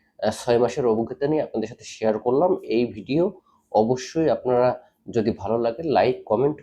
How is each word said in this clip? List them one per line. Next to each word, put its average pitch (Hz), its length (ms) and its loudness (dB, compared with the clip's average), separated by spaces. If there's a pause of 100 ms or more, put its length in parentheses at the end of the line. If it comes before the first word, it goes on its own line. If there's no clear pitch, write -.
(220)
আহ, 104 80 0
ছয় 120 280 0
মাসের 123 280 0
অভিজ্ঞতা 113 400 0
নিয়ে 151 160 0
আপনাদের 110 260 -4
সাথে - 160 -18
শেয়ার 107 340 -2
করলাম 135 440 2
এই 117 240 0
ভিডিও। 131 460 -2 (400)
অবশ্যই 127 580 0
আপনারা 123 500 2 (300)
যদি 110 200 0
ভালো 107 280 -2
লাগে 117 240 -2
লাইক, 127 440 2
কমেন্ট 139 360 0